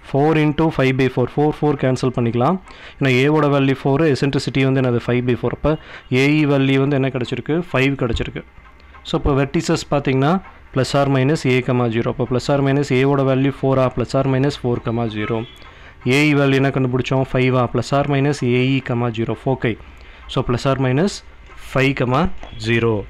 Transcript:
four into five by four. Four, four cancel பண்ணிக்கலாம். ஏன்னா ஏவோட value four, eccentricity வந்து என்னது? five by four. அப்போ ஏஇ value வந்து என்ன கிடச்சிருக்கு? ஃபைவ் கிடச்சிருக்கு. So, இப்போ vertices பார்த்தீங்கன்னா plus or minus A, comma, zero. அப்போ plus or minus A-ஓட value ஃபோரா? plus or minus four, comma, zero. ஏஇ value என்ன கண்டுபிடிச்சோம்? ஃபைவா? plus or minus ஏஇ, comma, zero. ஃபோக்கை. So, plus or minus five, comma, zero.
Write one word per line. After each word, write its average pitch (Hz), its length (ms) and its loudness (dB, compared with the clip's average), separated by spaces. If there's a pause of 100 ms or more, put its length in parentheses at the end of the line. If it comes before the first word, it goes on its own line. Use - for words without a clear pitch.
(100)
four 143 200 2 (120)
into 151 220 2 (120)
five 131 220 2
by 131 160 2
four. 127 180 2
Four, 147 240 0
four 147 240 0
cancel 131 360 0
பண்ணிக்கலாம். 120 400 0 (420)
ஏன்னா 135 120 2 (120)
ஏவோட 147 320 2
value 135 260 2
four, 139 220 2 (100)
eccentricity 135 560 0
வந்து 135 140 2
என்னது? 120 240 0
five 123 220 0
by 120 120 2
four. 123 160 -2
அப்போ 147 160 -2 (500)
ஏஇ 147 160 4 (140)
value 135 320 2
வந்து 139 140 0
என்ன 131 180 0
கிடச்சிருக்கு? 127 400 -4 (140)
ஃபைவ் 135 320 2
கிடச்சிருக்கு. - 400 -4 (680)
So, - 120 -4
இப்போ 147 200 0
vertices 156 440 -2 (100)
பார்த்தீங்கன்னா 139 380 2 (400)
plus 131 180 0 (100)
or 143 60 2 (100)
minus 135 260 2 (100)
A, 127 140 4
comma, 123 280 0
zero. 117 200 0
அப்போ 127 160 -4
plus 123 240 -2
or 139 40 2 (100)
minus 139 200 0 (100)
A-ஓட 139 320 2
value 131 300 2
ஃபோரா? 131 260 2 (100)
plus 120 220 -4
or 135 60 0 (100)
minus 139 280 0
four, 120 140 0 (100)
comma, 117 200 -2 (100)
zero. 107 220 -4 (760)
ஏஇ 151 240 4
value 139 220 2
என்ன 139 120 2
கண்டுபிடிச்சோம்? 131 560 0
ஃபைவா? 127 320 2 (100)
plus 120 160 -2 (100)
or 139 60 0 (100)
minus 139 240 0 (180)
ஏஇ, 131 200 2 (140)
comma, 120 180 -2 (100)
zero. 113 160 -2 (100)
ஃபோக்கை. 127 300 -2 (580)
So, 139 160 -2
plus 127 240 -2
or 131 40 0 (120)
minus 151 260 0 (580)
five, 135 300 2
comma, 127 200 2 (440)
zero. 117 280 2 (160)